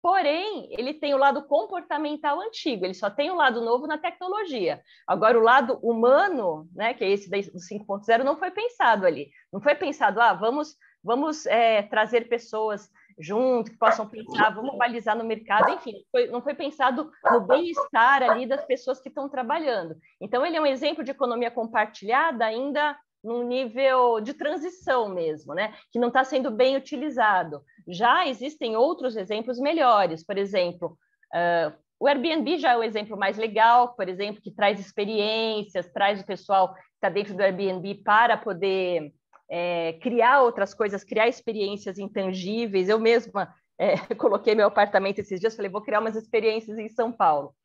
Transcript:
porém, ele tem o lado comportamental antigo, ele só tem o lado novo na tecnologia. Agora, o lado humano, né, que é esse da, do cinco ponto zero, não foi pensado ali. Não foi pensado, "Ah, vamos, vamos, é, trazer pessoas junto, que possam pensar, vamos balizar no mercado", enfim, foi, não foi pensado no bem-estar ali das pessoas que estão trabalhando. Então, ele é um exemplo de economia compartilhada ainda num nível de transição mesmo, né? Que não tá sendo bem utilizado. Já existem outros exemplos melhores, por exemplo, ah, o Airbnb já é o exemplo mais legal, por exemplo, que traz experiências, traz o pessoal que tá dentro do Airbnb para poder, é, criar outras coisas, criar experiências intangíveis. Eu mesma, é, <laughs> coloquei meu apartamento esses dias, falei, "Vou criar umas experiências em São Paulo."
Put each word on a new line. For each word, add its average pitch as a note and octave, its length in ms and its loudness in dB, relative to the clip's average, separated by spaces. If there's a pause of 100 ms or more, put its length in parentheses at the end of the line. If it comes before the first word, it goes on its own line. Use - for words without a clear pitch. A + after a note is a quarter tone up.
porém, F4 680 -2
ele B3 240 -6
tem D4 200 -2
o C4 40 0
lado C#4 280 2
comportamental D#4 920 -4
antigo, D#4 440 -6
ele F#3+ 100 -4
só G3+ 160 -4
tem C#4+ 200 -4
o F#4 40 -4
lado C4 260 2
novo A#3+ 260 0
na D4+ 120 -4
tecnologia. F4+ 800 -6 (260)
Agora, G#3+ 320 4
o A3 40 4
lado A#3+ 400 4
humano, A#3 920 2
né, G#3+ 200 -4
que A#3 100 -6
é F#3+ 60 0
esse G3+ 180 -2
da, F#3+ 100 -4
do F#3+ 220 -10
cinco G#3 260 -14
ponto G3+ 180 -8
zero, A#3 200 4
não D4 120 0
foi F4+ 140 -6
pensado F4+ 560 0
ali. D3 240 -2 (220)
Não G3 80 -8
foi D4 140 4
pensado, C#4 460 -2
"Ah, A#3 120 6
vamos, A#3 440 -2 (260)
vamos, C#4+ 440 -2
é, A3 360 2
trazer A3+ 460 0
pessoas A3 600 -4 (300)
junto, A3+ 520 0
que - 60 -20
possam A3 320 2
pensar, A3 460 0
vamos A3+ 240 -8
balizar A#3 380 0
no A3+ 80 -6
mercado", A3 460 2
enfim, A#3+ 400 -8
foi, B3 180 2
não A#3+ 120 -6
foi C#4 140 -4
pensado C#4 560 -2 (200)
no A#3+ 100 6
bem-estar C#4 840 2
ali A#3+ 240 2
das C4+ 180 -4
pessoas C4 360 -4
que - 80 -18
estão C#4 200 -8
trabalhando. A#3+ 680 -4 (240)
Então, B3 260 -2
ele E4+ 100 -2
é D#4 40 0
um D#4 60 2
exemplo C#4+ 380 -2
de B3+ 60 -8
economia A#3+ 400 -2
compartilhada A3+ 960 -2
ainda C#4+ 500 -2 (260)
num A#3+ 240 -6
nível B3 720 2
de A3 140 -8
transição D4 760 -4
mesmo, D#3 460 -6
né? G3 200 -4 (180)
Que A#3 60 -4
não A#3+ 120 2
tá C4 140 2
sendo C4+ 260 -2
bem C4 260 2
utilizado. A#3 840 -2 (240)
Já A#3+ 400 2
existem B3 500 -6
outros C4 400 0
exemplos A3 440 -6
melhores, A#3+ 640 2
por G3 140 -6
exemplo, F3+ 580 -4 (360)
ah, E3+ 400 0 (260)
o - 80 0
Airbnb D4 520 0
já C4+ 140 2
é A#3+ 60 4
o A3+ 40 0
exemplo G#3+ 340 -6
mais G3+ 200 -2
legal, A3+ 580 4
por F#3+ 140 -6
exemplo, G3+ 320 -8
que G3+ 100 -14
traz G3+ 300 0
experiências, G#3 1120 -4
traz G3+ 280 0
o F#3+ 60 -16
pessoal F#3+ 480 0
que - 60 -20 (180)
tá - 120 0
dentro G3+ 240 -4
do F#3+ 80 -2
Airbnb F#3+ 540 -2
para G#3+ 420 4
poder, F3+ 760 -2 (380)
é, E3+ 500 -4
criar A#3+ 400 4
outras A#3 320 2
coisas, G3+ 320 -4
criar A3 240 0
experiências G3+ 720 -6
intangíveis. F#3+ 880 -4
Eu A3 100 2
mesma, A3+ 560 0 (240)
é, F3+ 180 2
<laughs> - 200 -6
coloquei G#3+ 380 4
meu G#3 120 6
apartamento G3+ 520 2
esses F#3+ 200 -6
dias, A3 160 -2
falei, G3+ 160 -6
"Vou G#3 120 -6
criar G#3+ 180 0
umas A3 160 -4
experiências A3 600 -2
em A3 100 -10
São A#3 240 -2
Paulo." D3+ 420 0 (100)